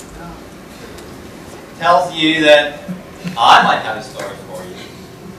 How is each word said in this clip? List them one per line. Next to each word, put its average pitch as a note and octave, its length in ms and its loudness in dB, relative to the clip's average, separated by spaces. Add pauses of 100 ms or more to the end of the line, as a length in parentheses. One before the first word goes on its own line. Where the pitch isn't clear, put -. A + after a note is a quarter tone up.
(1800)
tells E3+ 340 4
you D#3 300 2
that, D3 340 6 (580)
"I - 280 6
might - 180 0
have - 140 -8
a - 80 -12
story - 320 -12 (120)
for F#3 140 -12
you," F3+ 140 -14 (640)